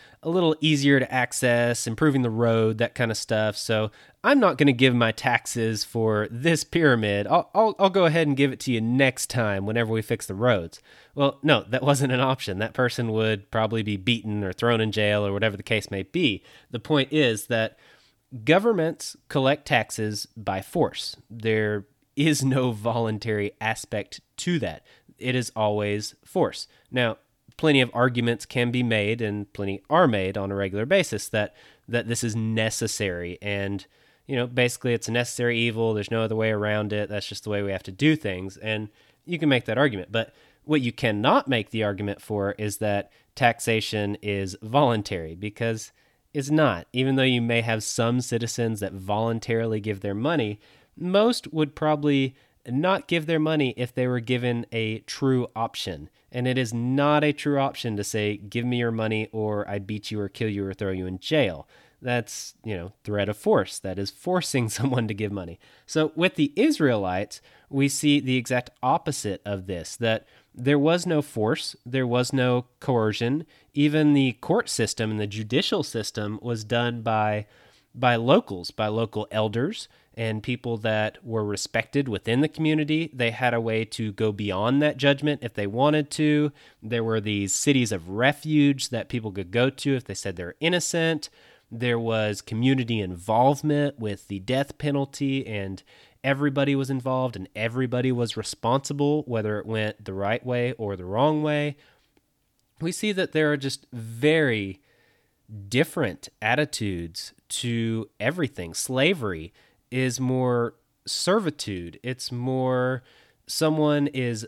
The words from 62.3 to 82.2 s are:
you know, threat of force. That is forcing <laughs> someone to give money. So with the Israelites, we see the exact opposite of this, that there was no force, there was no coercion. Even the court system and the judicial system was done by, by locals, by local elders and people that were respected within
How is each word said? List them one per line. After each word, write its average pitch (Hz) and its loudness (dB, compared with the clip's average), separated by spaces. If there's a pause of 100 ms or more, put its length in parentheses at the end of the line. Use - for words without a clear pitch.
you 107 -6
know, 90 -10 (120)
threat 104 0
of 104 -2
force. 156 0
That 180 -8
is - -4
forcing 151 -2
<laughs> - -6
someone 120 0
to 104 -4
give 104 -4
money. 87 -8 (280)
So 156 0
with 180 2
the 143 2
Israelites, 117 2 (280)
we 139 2
see 147 4
the 127 0
exact 123 -2 (120)
opposite 127 0
of 98 -6
this, 87 -8
that 113 0 (280)
there 139 2
was 165 2
no 156 2
force, 117 -2 (120)
there 127 -2
was 123 0
no 123 2 (120)
coercion. 117 0 (260)
Even 147 4
the 135 4
court - 0
system 110 -2
and 107 -4
the 104 -2
judicial 113 -2
system 107 -6
was 113 -4
done 120 -2
by, 107 0 (480)
by 120 2
locals, 117 2
by 110 -2
local 107 -2
elders 110 -2 (260)
and 110 -4
people 120 -4
that 107 -2
were 113 -2
respected 113 -2
within 113 0